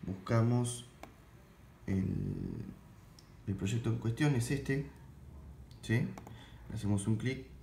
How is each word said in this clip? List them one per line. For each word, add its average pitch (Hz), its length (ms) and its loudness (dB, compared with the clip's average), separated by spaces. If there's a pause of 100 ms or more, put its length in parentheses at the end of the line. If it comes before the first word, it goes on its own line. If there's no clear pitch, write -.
buscamos 117 840 2 (1000)
el, 95 180 2 (1400)
el 98 80 2
proyecto 117 340 2
en 113 80 4
cuestión, 139 380 4
es 117 160 2
este, 139 360 0 (960)
¿sí? 113 260 2 (640)
Le - 60 -6
hacemos 101 320 2
un 113 80 4
clic 123 320 -2 (160)